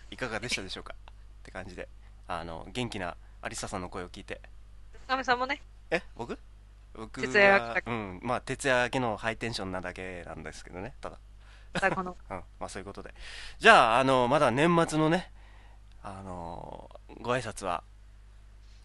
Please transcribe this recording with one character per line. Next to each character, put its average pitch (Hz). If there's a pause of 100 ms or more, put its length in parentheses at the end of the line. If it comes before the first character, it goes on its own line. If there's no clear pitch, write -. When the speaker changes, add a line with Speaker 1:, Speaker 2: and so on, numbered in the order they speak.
Speaker 1:
い -
か 131
が 113
で 120
し -
た 104
で 92
し -
ょ -
う -
か？ -
っ - (460)
て -
感 95
じ 87
で、 85 (400)
あ 85
の、 82
元 120
気 110
な 87 (260)
ア 113
リ 113
サ 120
さ 101
ん 90
の 90
声 92
を 90
聞 101
い -
て。 - (680)
Speaker 2:
ガ 254
メ 262
さ 247
ん 247
も 254
ね。 285 (300)
Speaker 1:
え、 170 (140)
僕？ 135 (540)
僕 110
は、 113
Speaker 2:
徹 127
夜 101
明 117
け 90
だ。 117
Speaker 1:
う 120
ん、 95
ま 120
あ、 117
徹 -
夜 123
明 117
け 135
の 113
ハ 113
イ 110
テ 117
ン 110
シ 110
ョ 92
ン 95
な 92
だ 90
け 92
な 80
ん 80
で 78
す -
け -
ど 90
ね、 107
た 85
だ。 - (600)
Speaker 2:
さ 190
あ、 160
こ 190
の。 180
Speaker 1:
<laughs> -
う -
ん、 90 (160)
ま 98
あ、 92
そ 101
う -
い -
う 90
こ 98
と 95
で。 - (460)
じ 220
ゃ 127
あ、 -
あ 135
の、 131
ま 143
だ 143
年 165
末 156
の 156
ね、 185 (720)
あ 104 (100)
の、 87 (320)
ご 120
挨 127
拶 101
は、 87 (1000)